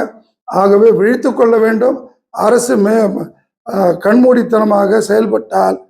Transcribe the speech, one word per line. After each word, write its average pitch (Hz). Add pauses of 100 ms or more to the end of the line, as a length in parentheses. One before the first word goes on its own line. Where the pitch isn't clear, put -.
(440)
ஆகவே 202
விழித்து 233
கொள்ள 233
வேண்டும். 226 (200)
அரசு 233
மே-, 208 (400)
அஹ், 180
கண்மூடித்தனமாக 214
செயல்பட்டால் 202